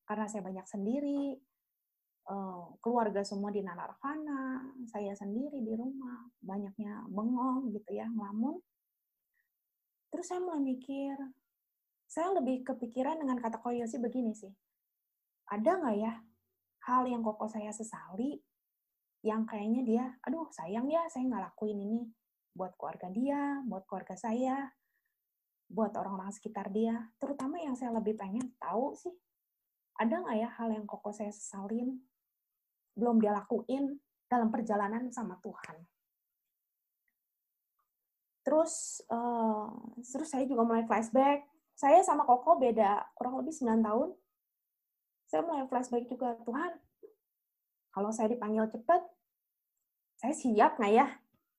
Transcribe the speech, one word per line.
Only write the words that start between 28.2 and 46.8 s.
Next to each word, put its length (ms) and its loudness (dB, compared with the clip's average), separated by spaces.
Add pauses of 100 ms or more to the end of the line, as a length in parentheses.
tahu 400 -2
sih, 160 -10 (880)
ada 160 2
nggak 240 -4
ya 60 -2 (100)
hal 160 -2
yang 160 -6
Koko 240 -8
saya 160 -6
sesalin, 640 -6 (1040)
belum 240 6
dia 80 6
lakuin 680 -2 (260)
dalam 240 4
perjalanan 640 0
sama 240 -6
Tuhan. 480 -14 (2500)
Terus, 640 2
eee, 600 0 (440)
terus 220 -4
saya 160 0
juga 180 4
mulai 220 4
flashback. 560 4 (320)
Saya 280 10
sama 220 4
Koko 340 8
beda 560 4
kurang 240 -4
lebih 120 -4
sembilan 320 4
tahun. 260 2 (1200)
Saya 160 2
mulai 240 -2
flashback 400 -2
juga, 320 -4
"Tuhan, 300 -4 (1200)